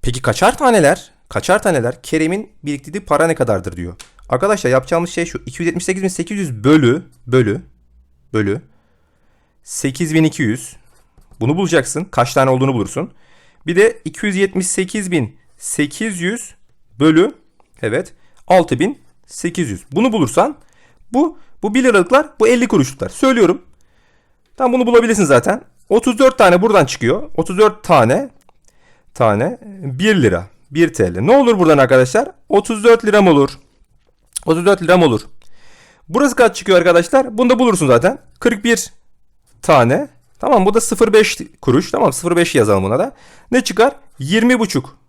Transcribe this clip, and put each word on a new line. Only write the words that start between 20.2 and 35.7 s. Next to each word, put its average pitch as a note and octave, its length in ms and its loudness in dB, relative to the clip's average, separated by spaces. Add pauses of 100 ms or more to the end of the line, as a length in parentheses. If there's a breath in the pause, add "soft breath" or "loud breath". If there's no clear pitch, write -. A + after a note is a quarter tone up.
bu, D#4 260 -2 (240 soft breath)
bu G#3 100 -4
bir B3+ 100 0
liralıklar, B3 440 2 (120)
bu A3 80 2
elli B3 200 2
kuruşluklar. C3 420 -2
Söylüyorum. A#3 520 0 (960)
Tam B3+ 160 0
bunu B3 140 0
bulabilirsin A3+ 380 4
zaten. C#3 360 0 (280)
Otuz A#3 300 0
dört C4 180 4
tane F3+ 240 4
buradan G3 240 2
çıkıyor. C3 520 -4
Otuz E3+ 200 -4
dört G#3+ 260 2
tane D#3 540 2 (800)
tane A#2+ 400 0 (260)
bir D#3 320 -2
lira. F#2+ 320 0 (240)
Bir D#3 220 0
T F2+ 200 -2
L. F2+ 80 -6
Ne G#3+ 160 4
olur A#3 220 2
buradan D#3+ 180 4
arkadaşlar? C3 540 2 (180)
Otuz A3+ 340 -2
dört A#3 220 4
liram G3+ 220 4
olur. C#3+ 220 4 (960)
Otuz E3 200 -2
dört G3 180 2
liram F3 200 4
olur. A#2 180 0 (880 soft breath)